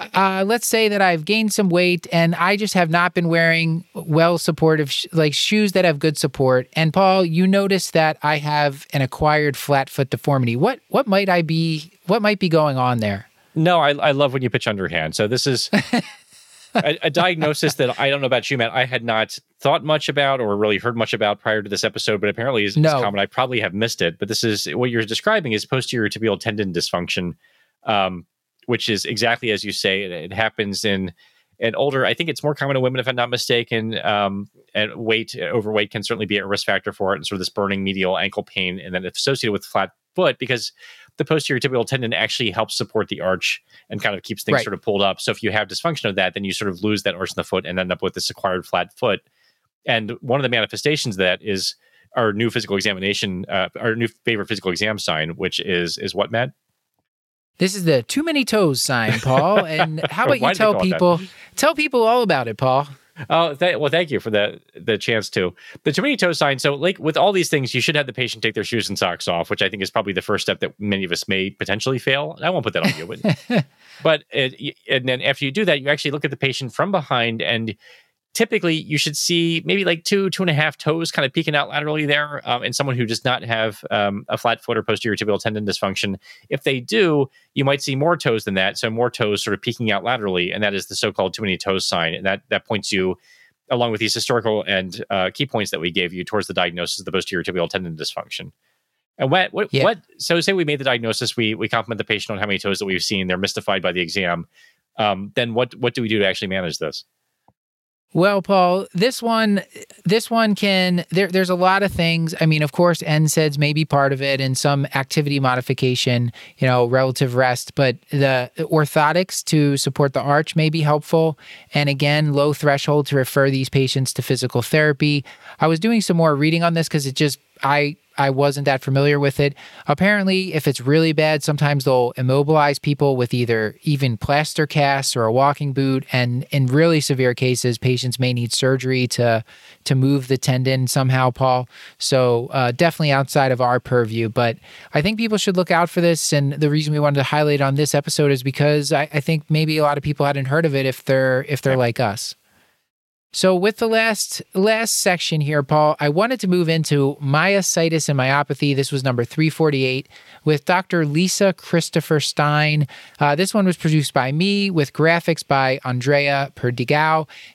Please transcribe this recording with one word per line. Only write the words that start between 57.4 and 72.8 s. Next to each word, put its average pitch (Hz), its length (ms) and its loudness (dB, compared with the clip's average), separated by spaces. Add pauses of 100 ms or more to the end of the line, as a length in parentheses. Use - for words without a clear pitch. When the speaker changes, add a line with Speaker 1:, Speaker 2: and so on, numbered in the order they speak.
Speaker 1:
This 185 160 0
is 190 100 -6
the 139 180 4
too - 200 -4
many 302 220 0
toes 180 380 2
sign, 117 380 0
Paul. 151 460 2
Speaker 2:
<laughs> - 0 -
Speaker 1:
And 156 340 -2 (100)
how 214 140 -2
about 269 160 2
Speaker 2:
Why 226 100 2
Speaker 1:
you 196 40 0
Speaker 2:
do 185 40 -4
they - 0 -
Speaker 1:
tell 214 160 4
Speaker 2:
call 185 80 0
it 190 80 2
that? 175 40 2
Speaker 1:
people, 175 260 2 (360)
tell 311 180 2
people 269 300 0
all 240 180 4
about 143 260 0
it, 107 80 -6
Paul. 135 320 2 (400)
Speaker 2:
Oh, 160 260 2
th-, 175 240 0
well, 143 120 0
thank 165 200 0
you 104 100 -2
for 113 100 -6
the, 104 280 0 (160)
the 104 220 -2
chance 110 340 -2
to. 90 240 -2 (300)
The 151 80 0
too 185 100 -2
many 277 140 0
toes 175 220 0
sign. 139 200 0
So, 143 160 0
like, 165 240 -2
with 151 180 -2
all 170 140 4
these 185 200 0
things, 135 240 0
you 127 80 0
should 160 120 2
have 147 120 0
the 127 60 -10
patient 117 300 -6
take 113 120 -2
their 104 100 -2
shoes 110 240 -2
and 98 100 -8
socks 87 300 -2
off, 85 220 -2
which 104 120 -2
I 95 60 2
think 98 140 -8
is 92 80 -4
probably 101 240 -2
the 87 80 -2
first 101 200 -2
step 95 180 -4
that - 200 -4
many 98 240 -2
of 85 80 -6
us - 160 -4
may 95 220 -2
potentially 113 480 -4
fail. 143 440 -4
I 156 80 -2
won't 156 140 -2
put 110 80 -4
that - 140 0